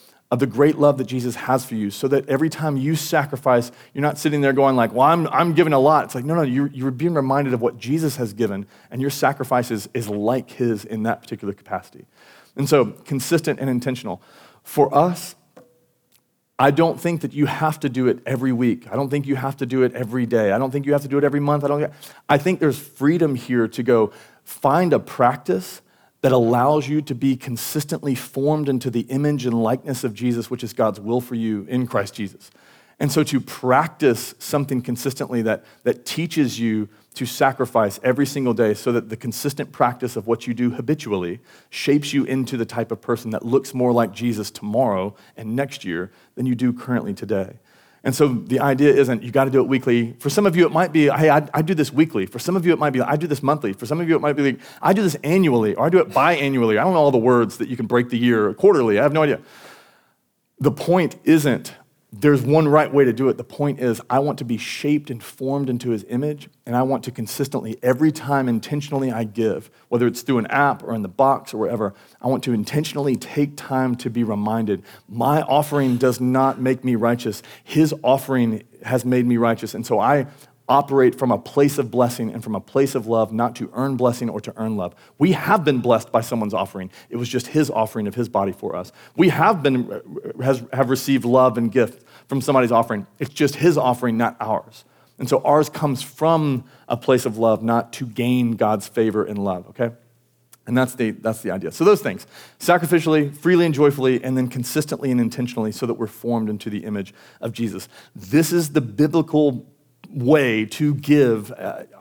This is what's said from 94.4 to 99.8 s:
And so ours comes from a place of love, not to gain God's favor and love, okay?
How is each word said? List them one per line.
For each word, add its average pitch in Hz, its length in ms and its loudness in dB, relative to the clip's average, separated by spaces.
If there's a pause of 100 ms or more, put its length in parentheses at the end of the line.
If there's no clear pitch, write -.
And 131 80 -6
so 131 160 2
ours 147 260 4
comes 143 320 -4
from 156 640 0 (240)
a 123 100 -2
place 123 280 2
of 110 120 -4
love, 113 240 2
not 117 320 0
to 135 120 -10
gain 120 480 0
God's 107 340 0
favor 110 360 0
and 101 200 -6
love, 92 260 -4
okay? 117 220 -4 (760)